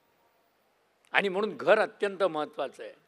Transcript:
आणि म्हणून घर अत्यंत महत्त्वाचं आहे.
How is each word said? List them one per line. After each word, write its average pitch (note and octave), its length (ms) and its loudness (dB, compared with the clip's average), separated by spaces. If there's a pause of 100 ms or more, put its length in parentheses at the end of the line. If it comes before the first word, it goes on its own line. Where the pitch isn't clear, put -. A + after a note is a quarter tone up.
(1120)
आणि G3 180 2
म्हणून F#3 280 -4
घर E3+ 220 4
अत्यंत G3 440 -2
महत्त्वाचं D3 600 -4
आहे. - 240 -16